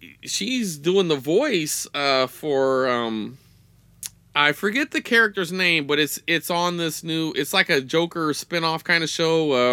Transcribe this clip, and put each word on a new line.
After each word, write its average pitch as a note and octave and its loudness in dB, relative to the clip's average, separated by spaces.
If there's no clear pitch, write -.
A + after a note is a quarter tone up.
she's G#3 -4
doing F3 2
the D3+ 4
voice, E3 0
uh, C#3 2
for, C3+ 0
um, A#2 -2
I D3 4
forget G#3+ -2
the D#4 -2
character's G#3 0
name, F3 0
but D3 2
it's, D3+ -2
it's E3 -2
on F3 0
this E3 -4
new, D#3+ -4
it's C#3 -2
like F#3+ 2
a C#3+ 2
Joker D#3+ -2
spinoff D#3+ -4
kind E3+ 0
of C#3+ -4
show. D#3+ 0